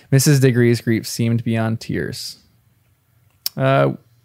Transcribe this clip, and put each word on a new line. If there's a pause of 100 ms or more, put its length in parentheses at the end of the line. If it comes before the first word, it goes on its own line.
(120)
Missus
Diggory's
grief
seemed
beyond
tears. (1160)
Uh, (320)